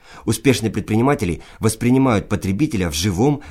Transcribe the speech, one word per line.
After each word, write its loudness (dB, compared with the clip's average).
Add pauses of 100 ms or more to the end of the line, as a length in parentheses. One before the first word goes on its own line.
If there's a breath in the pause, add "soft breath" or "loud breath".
(240 loud breath)
Успешные 0
предприниматели 0 (160 loud breath)
воспринимают 2
потребителя -2
в -6
живом 0